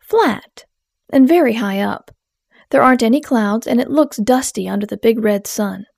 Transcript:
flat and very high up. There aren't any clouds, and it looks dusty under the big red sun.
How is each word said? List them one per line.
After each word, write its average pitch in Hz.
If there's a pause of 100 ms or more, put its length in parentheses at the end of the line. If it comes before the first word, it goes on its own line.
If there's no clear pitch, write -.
flat - (460)
and 269
very 302
high 202
up. - (600)
There 269
aren't 254
any 247
clouds, 220
and 247
it -
looks 294
dusty 220
under 202
the 208
big 226
red 202
sun. 196 (120)